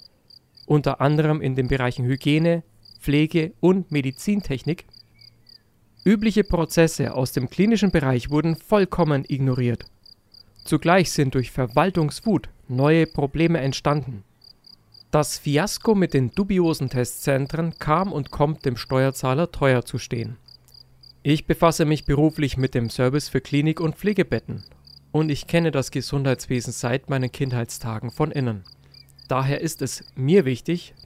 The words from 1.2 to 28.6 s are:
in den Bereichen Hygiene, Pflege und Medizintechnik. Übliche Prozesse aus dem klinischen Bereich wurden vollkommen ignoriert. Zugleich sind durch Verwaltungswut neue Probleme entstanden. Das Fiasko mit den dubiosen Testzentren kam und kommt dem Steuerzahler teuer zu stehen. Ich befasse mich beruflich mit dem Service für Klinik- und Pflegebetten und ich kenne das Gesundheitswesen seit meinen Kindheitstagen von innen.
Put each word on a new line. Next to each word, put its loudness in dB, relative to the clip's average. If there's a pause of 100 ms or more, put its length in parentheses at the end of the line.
in -2
den 0
Bereichen 0
Hygiene, 2 (360)
Pflege 0
und 4
Medizintechnik. -4 (1160)
Übliche 2
Prozesse 0
aus -2
dem -2
klinischen 2
Bereich 0
wurden 0
vollkommen 0
ignoriert. 0 (800)
Zugleich 2
sind 0
durch -2
Verwaltungswut 0 (180)
neue 2
Probleme 0
entstanden. -4 (840)
Das 0
Fiasko 0
mit 2
den 2
dubiosen 0
Testzentren -2
kam 0
und -6
kommt -2
dem -2
Steuerzahler -2
teuer 2
zu -8
stehen. -8 (880)
Ich 0
befasse 2
mich 0
beruflich 0
mit -2
dem -2
Service 0
für 0
Klinik- 0
und -2
Pflegebetten -2 (480)
und 0
ich -6
kenne 2
das -2
Gesundheitswesen -2
seit -4
meinen -2
Kindheitstagen -6
von -2
innen. -4 (640)